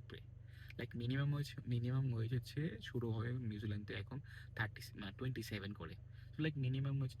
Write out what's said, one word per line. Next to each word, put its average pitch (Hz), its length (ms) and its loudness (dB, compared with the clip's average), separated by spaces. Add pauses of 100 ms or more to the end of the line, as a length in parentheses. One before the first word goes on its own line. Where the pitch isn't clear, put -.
উপরে। - 180 -10 (600)
Like - 220 -4
মিনিমাম 135 340 4
ওয়েজ, 143 120 0 (260)
মিনিমাম 127 320 4 (100)
ওয়েজ 113 220 2
হচ্ছে 135 240 -2 (280)
শুরু 117 260 2
হয় 117 160 2 (200)
নিউজিল্যান্ডে 104 500 0
এখন 127 160 -4 (400)
থার্টি, - 240 0 (200)
মানে 98 180 -4
টোয়েন্টি 127 320 0
সেভেন 101 280 -2
করে। 82 160 -6 (380)
So - 120 -8
like 151 200 4
minimum 135 360 4
wage 131 180 2